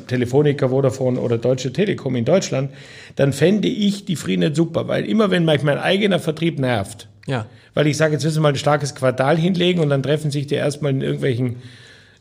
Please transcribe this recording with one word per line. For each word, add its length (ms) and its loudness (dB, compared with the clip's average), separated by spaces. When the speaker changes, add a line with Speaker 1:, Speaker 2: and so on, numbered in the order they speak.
Speaker 1:
Telefonica, 640 2
Vodafone 500 0
oder 180 0
Deutsche 340 -2
Telekom 440 -2
in 100 0
Deutschland, 460 0
dann 160 2
fände 360 2
ich 380 0
die 100 -2
Freenet 400 0
super, 320 0
weil 180 -2
immer 240 2
wenn 160 2
mich 160 4
mein 160 2
eigener 400 2
Vertrieb 400 -2
nervt, 520 -4
Speaker 2:
Ja. 180 -4
Speaker 1:
weil 100 2
ich 100 2
sage, 180 2
jetzt 100 -2
müssen 140 0
wir 40 2
mal 80 4
ein 60 2
starkes 400 -2
Quartal 420 2
hinlegen 440 2
und 80 2
dann 120 2
treffen 300 -2
sich 160 -4
die 80 -2
erstmal 360 -2
in 100 0
irgendwelchen 560 -2